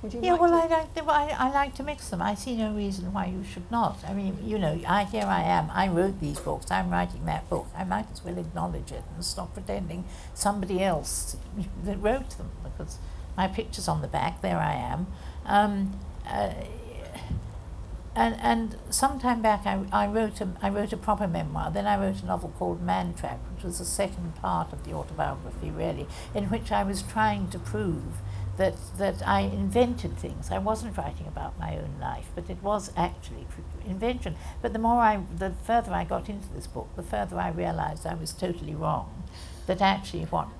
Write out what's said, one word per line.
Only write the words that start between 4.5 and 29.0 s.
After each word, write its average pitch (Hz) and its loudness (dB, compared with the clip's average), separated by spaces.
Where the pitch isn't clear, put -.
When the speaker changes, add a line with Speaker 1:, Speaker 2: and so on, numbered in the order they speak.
Speaker 2:
know, 165 2
I, 196 6
here 208 0
I 185 4
am. 165 4
I 190 4
wrote 190 4
these 147 -2
books. 156 -2
I'm 185 2
writing 175 0
that 160 -2
book. - -2
I 190 -4
might 196 0
as - -10
well 175 -4
acknowledge 165 -4
it - -8
and 175 -6
stop - -6
pretending 185 -4
somebody 196 2
else - 0
<laughs> - -4
that 202 -2
wrote 254 2
them, - -6
because - -8
my 190 4
picture's 196 -2
on 160 2
the 131 -4
back. - -2
There 175 2
I 151 2
am. 131 -2
Um, 202 4
uh, - 0
and, 226 4
and 226 2
some 269 4
time 247 4
back, 214 4
I, 196 2
I 208 4
wrote 214 2
a, 185 0
I 196 2
wrote 202 0
a 220 -4
proper 208 2
memoir. 160 0
Then 202 0
I 208 6
wrote 196 0
a - -6
novel 180 0
called 175 0
Man 180 2
Trap, - -4
which - -8
was 175 -4
the 175 -4
second 180 -2
part 170 0
of - -8
the - -8
autobiography, 151 -4
really, 160 -2
in 202 0
which 226 0
I 202 4
was 196 0
trying 208 2
to 185 -6
prove 180 0
that, 190 4
that 196 0